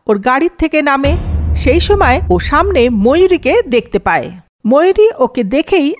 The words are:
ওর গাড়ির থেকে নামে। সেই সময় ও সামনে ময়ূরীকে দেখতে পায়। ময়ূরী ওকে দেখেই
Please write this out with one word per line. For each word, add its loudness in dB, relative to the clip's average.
ওর 0
গাড়ির -2
থেকে -2
নামে। 0
সেই 0
সময় 2
ও 2
সামনে 0
ময়ূরীকে 2
দেখতে -2
পায়। -4
ময়ূরী 4
ওকে -2
দেখেই -2